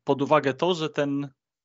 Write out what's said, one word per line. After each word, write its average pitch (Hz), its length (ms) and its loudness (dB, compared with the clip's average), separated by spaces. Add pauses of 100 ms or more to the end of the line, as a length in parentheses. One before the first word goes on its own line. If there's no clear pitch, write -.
pod 139 180 0
uwagę 139 320 2
to, 175 200 0
że 156 160 -4
ten 143 380 -2 (360)